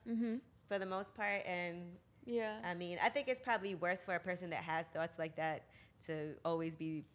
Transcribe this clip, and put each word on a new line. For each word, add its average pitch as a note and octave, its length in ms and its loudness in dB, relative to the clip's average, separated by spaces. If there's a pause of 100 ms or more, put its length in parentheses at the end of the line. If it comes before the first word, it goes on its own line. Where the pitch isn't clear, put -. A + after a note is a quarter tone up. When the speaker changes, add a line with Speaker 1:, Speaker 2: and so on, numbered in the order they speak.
Speaker 1:
Mm-hmm. A#3 300 2 (320)
Speaker 2:
for G3+ 100 2
the F#3+ 60 -2
most F#3+ 300 -2
part. G3+ 300 0
And F3 520 -2 (260)
Speaker 3:
Yeah. A3 400 0
Speaker 2:
I F3 120 -2
mean, F3 260 -2
I A3 80 8
think A#3 180 2
it's B3+ 140 0
probably G3+ 340 2
worse F3+ 280 2
for F#3 120 0
a E3+ 60 0
person F3+ 300 -4
that C#3 120 0
has E3 300 0
thoughts E3 260 0
like D#3+ 160 -2
that D#3 280 0 (420)
to D#3 280 -2 (120)
always E3 300 2
be D#3 280 -2 (100)